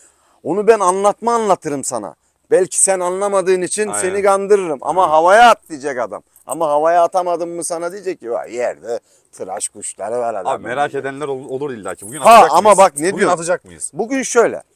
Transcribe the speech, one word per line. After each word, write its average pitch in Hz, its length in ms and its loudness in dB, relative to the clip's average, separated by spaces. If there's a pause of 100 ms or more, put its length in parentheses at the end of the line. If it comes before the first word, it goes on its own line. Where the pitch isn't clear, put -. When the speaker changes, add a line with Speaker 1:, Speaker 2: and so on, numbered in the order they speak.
(440)
Speaker 1:
Onu 190 240 -4
ben 226 120 6
anlatma 196 540 0
anlatırım 170 500 -2
sana. 104 320 -8 (360)
Belki 175 300 0
sen 190 180 2
anlamadığın 185 640 -2
için 208 260 -4
Speaker 2:
Aynen. 202 140 -6
Speaker 1:
seni 196 220 -4
kandırırım. 196 580 2
Ama 165 220 -2
Speaker 2:
Aynen. 160 80 2
Speaker 1:
havaya 190 380 6
at - 200 0
diyecek 139 300 -8
adam. 98 240 -8 (240)
Ama 156 200 -4
havaya 165 360 2
atamadın 175 460 -2
mı 170 140 -10
sana 170 280 -8
diyecek 185 280 -10
ki, 117 120 -10
"Vay, 87 240 -8
yerde 107 440 -6 (320)
tıraş 98 380 -10
kuşları 104 480 -10
var 117 160 -4
adam." 98 200 -6
Speaker 2:
Abi - 100 -8
merak 139 320 -6
edenler 139 320 -8
ol-, 135 220 -10
olur 135 220 -8
illa 107 240 -10
ki. 98 120 -18
Bugün 139 120 -14
Speaker 1:
Ha, 214 140 6
Speaker 2:
atacak 190 180 8
Speaker 1:
ama 170 100 4
Speaker 2:
mıyız? 208 160 6
Speaker 1:
bak 185 200 6
ne 160 140 -2
Speaker 2:
Bugün 202 80 -6
Speaker 1:
diyor? 180 120 2
Speaker 2:
atacak 170 340 -4
mıyız? 85 280 -16
Speaker 1:
Bugün 226 300 -4
şöyle. 185 400 0 (120)